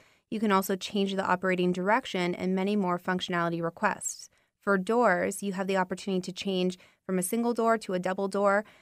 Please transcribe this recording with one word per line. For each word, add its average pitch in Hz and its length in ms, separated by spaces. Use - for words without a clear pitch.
You 214 120
can 214 100
also 190 240
change 196 400
the 190 100
operating 180 460
direction 180 640
and 185 180
many 190 220
more 180 240
functionality 170 640
requests. - 640
For 196 180
doors, 196 640
you 202 120
have 185 140
the 190 100
opportunity 185 420
to 180 140
change 185 440
from 190 120
a 180 60
single 233 300
door 226 240
to 202 160
a 185 60
double 190 280
door, 202 380